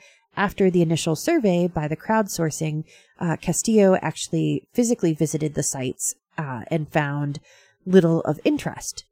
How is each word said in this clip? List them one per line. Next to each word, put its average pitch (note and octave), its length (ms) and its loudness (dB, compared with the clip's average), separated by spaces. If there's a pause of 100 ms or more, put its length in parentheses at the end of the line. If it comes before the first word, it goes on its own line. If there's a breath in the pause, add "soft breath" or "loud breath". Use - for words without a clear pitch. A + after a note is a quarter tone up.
(360 soft breath)
after G3 340 0
the F3 120 2
initial E3 320 0
survey F#3 540 0
by D#3+ 180 -4
the D#3 100 -4
crowdsourcing, D#3+ 880 -2 (360 soft breath)
uh, E3 160 -2
Castillo G3 640 4
actually D#3 720 -4
physically A3+ 400 0
visited D3+ 420 -2
the D3 80 -2
sites, - 520 -6 (240)
uh, D3+ 300 -8
and D#3 220 -4
found C#3+ 500 -2 (440 soft breath)
little E3+ 380 6
of - 200 -2
interest. - 680 -4